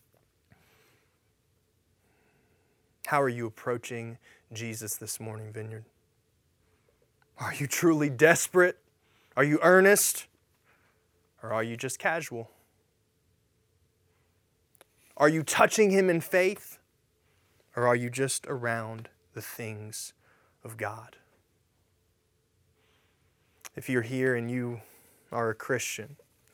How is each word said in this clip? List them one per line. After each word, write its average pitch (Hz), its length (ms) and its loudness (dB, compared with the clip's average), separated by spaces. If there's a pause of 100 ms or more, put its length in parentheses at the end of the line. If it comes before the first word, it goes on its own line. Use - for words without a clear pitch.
(3000)
How 147 140 2
are 135 80 2
you 117 180 -4
approaching 117 720 -8 (340)
Jesus 110 420 -10
this - 240 -12
morning, 110 320 -12
Vineyard? 110 340 -12 (1500)
Are 117 160 -6
you 143 100 -6
truly 151 440 2
desperate? 165 680 4 (580)
Are 131 80 4
you 147 200 2
earnest? 190 640 6 (1120)
Or 113 100 -8
are 110 120 0
you 117 120 -4
just 123 220 -6
casual? 151 540 -4 (2750)
Are 147 100 6
you 160 140 4
touching - 480 4
him 190 180 4
in 170 140 2
faith? 190 560 -2 (1000)
Or 120 120 2
are 120 80 6
you 120 160 -4
just 131 360 -4
around 117 640 -6 (240)
the 113 80 -12
things 107 720 -12 (500)
of 113 140 -14
God? 107 400 -8 (2500)
If - 140 -12
you're 127 120 0
here 127 340 0
and 117 160 -4
you 120 300 -6 (500)
are 117 180 -2
a 107 60 -4
Christian, 123 640 -6 (360)